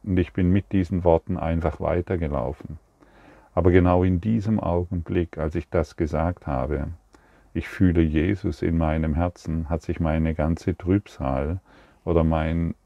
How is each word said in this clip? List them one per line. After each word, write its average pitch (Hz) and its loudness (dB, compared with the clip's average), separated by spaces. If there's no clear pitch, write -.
und 95 0
ich 90 0
bin 90 2
mit 98 0
diesen 92 0
Worten 87 2
einfach 82 -2
weitergelaufen. 80 -4
Aber 90 4
genau 90 6
in 92 2
diesem 107 0
Augenblick, 87 -2
als 78 -4
ich 90 -6
das - -2
gesagt 80 -2
habe, 71 -4
"Ich - -6
fühle 87 4
Jesus 82 0
in 85 0
meinem 80 0
Herzen", 82 -4
hat 82 -2
sich - -6
meine 80 0
ganze 82 -2
Trübsal 78 -2
oder 82 2
mein 80 -2